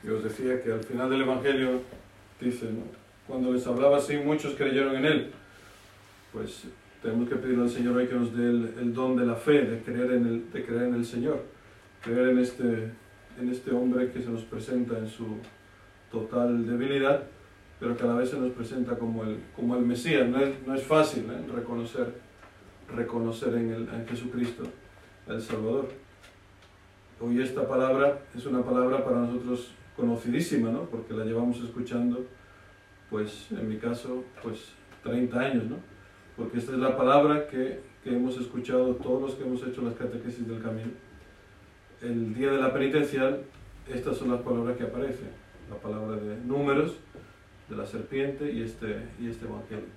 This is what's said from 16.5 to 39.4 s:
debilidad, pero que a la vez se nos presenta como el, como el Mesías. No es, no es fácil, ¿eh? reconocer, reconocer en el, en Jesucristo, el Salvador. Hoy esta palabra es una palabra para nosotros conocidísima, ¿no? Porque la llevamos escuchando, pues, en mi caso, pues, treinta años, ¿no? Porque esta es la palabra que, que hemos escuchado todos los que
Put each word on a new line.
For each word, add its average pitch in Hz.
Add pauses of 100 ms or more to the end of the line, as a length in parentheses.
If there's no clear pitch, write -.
debilidad, 135 (540)
pero 120
que 127
a 120
la 117
vez 127
se 127
nos 123
presenta 120
como 113
el, 110 (140)
como 120
el 123
Mesías. 127
No 123
es, 139
no 131
es 135
fácil, 147
¿eh? 123
reconocer, 117 (800)
reconocer 117
en 117
el, 113
en 117
Jesucristo, 120 (640)
el 110
Salvador. 113 (1300)
Hoy 120
esta 131
palabra 131 (160)
es 120
una 127
palabra 127
para 120
nosotros 123 (240)
conocidísima, 120
¿no? 120
Porque 113
la 110
llevamos 120
escuchando, 120 (840)
pues, 107
en 196
mi 110
caso, 123 (200)
pues, - (300)
treinta 120
años, 127
¿no? 117 (580)
Porque 117
esta 131
es 127
la 127
palabra 143
que, 131 (220)
que 123
hemos 123
escuchado 123
todos 127
los 135
que 135